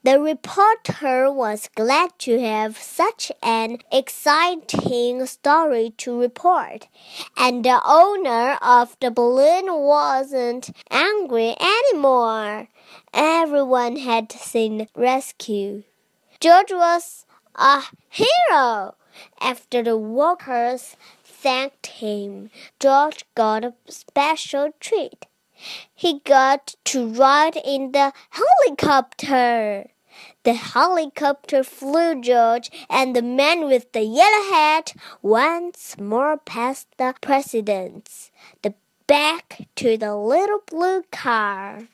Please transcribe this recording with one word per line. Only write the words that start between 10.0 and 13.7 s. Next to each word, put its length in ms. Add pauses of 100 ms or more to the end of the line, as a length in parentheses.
angry 680
anymore. 1080 (440)
Everyone 840